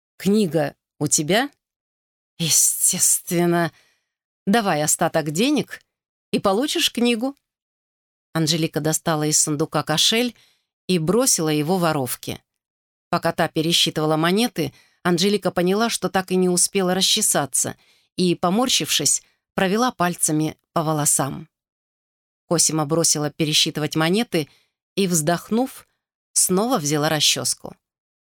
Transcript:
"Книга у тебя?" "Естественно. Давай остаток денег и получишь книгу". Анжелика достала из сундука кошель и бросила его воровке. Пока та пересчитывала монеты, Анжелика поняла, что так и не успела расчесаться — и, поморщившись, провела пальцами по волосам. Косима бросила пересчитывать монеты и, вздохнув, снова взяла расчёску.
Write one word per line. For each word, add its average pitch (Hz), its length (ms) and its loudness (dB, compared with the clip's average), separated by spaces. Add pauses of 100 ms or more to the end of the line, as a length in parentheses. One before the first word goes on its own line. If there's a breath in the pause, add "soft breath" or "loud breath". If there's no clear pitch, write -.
(180)
"Книга 175 580 0 (240)
у 147 80 0
тебя?" 185 420 0 (880)
"Естественно. 170 1400 0 (720 soft breath)
Давай 196 380 2
остаток 156 480 0
денег 233 500 0 (500)
и - 80 0
получишь 254 520 0
книгу". 240 440 0 (960)
Анжелика 160 460 -2
достала 156 480 -2
из 151 140 2
сундука 151 420 -2
кошель 226 520 0 (520 soft breath)
и 180 100 2
бросила 180 520 2
его 151 280 0
воровке. 156 640 -2 (680)
Пока 175 240 -2
та 165 160 0
пересчитывала 156 640 0
монеты, 175 580 0 (300 soft breath)
Анжелика 180 480 0
поняла, 196 380 0
что - 200 -4
так 185 220 -4
и 185 40 0
не 185 140 2
успела 180 440 0
расчесаться — - 800 0 (400 soft breath)
и, 180 200 2
поморщившись, 180 880 0 (300 soft breath)
провела 208 380 0
пальцами 160 640 -2 (160)
по 165 100 0
волосам. 147 640 -2 (1000)
Косима 156 380 0
бросила 156 440 0
пересчитывать 151 640 -2
монеты 170 520 0 (480 soft breath)
и, 196 120 0
вздохнув, 175 800 -2 (460)
снова 220 440 2
взяла 147 320 0
расчёску. - 640 -2 (600)